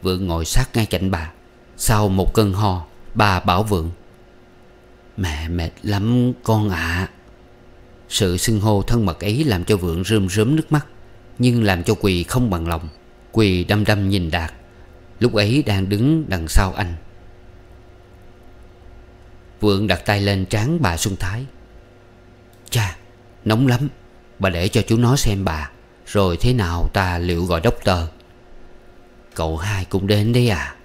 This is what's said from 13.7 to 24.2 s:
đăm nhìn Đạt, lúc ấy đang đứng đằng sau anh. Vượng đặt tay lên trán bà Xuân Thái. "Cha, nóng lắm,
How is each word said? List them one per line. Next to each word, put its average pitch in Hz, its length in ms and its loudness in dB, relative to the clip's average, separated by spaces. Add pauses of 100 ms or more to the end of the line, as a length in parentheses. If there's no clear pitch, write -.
đăm 101 240 0
nhìn 90 220 -2
Đạt, 85 220 -4 (680)
lúc 120 140 2
ấy 113 320 2
đang 98 240 0
đứng 139 380 0
đằng 82 200 -4
sau 95 300 2
anh. 85 160 -4 (2750)
Vượng 104 260 2
đặt 92 180 -2
tay 104 160 0
lên 98 240 0
trán 131 360 -2
bà 85 160 0
Xuân - 220 -4
Thái. 110 260 -4 (1200)
"Cha, 104 280 -2 (480)
nóng 113 220 2
lắm, 127 220 0 (500)